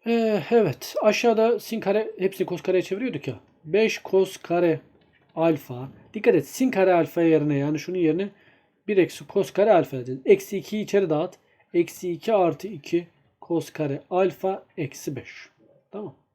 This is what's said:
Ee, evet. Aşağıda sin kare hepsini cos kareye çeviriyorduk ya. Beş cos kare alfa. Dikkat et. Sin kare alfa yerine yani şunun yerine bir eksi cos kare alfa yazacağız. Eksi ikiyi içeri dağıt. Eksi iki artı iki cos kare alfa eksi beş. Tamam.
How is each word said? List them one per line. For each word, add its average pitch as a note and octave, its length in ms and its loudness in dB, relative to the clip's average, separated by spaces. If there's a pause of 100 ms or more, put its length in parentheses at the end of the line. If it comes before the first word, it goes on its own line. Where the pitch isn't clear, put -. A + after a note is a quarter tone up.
Ee, A3+ 440 0
evet. G#3+ 520 0
Aşağıda A3 580 2
sin A3+ 200 -8
kare G#3 380 -2
hepsini F#3 280 -2
cos F3 160 -8
kareye F#3 200 0
çeviriyorduk F#3+ 460 -6
ya. A2 120 -10 (240)
Beş G3+ 400 0
cos F#3+ 320 0
kare E3+ 440 0 (540)
alfa. C#3+ 540 -2 (260)
Dikkat C4 200 4
et. E3 120 2
Sin C4 240 -2
kare F#3+ 240 4
alfa E3+ 280 0
yerine D3+ 340 4
yani D3 220 -2
şunun F3+ 200 -6
yerine F3 300 0 (600)
bir G#3 80 0
eksi D#3+ 320 0
cos - 220 -2
kare G#3 220 2
alfa D3+ 240 2
yazacağız. B2+ 280 -8
Eksi G3 340 4
ikiyi G#3+ 260 -6
içeri G3 260 0
dağıt. D#3+ 280 -2 (360)
Eksi F3 380 -2
iki E3+ 200 -4
artı F3+ 360 2
iki E3+ 380 -4 (360)
cos E3 280 -4
kare C#3+ 400 -6
alfa F#3+ 540 -2 (120)
eksi C#3+ 400 -8
beş. - 320 -18 (420)
Tamam. F#3+ 240 -12 (200)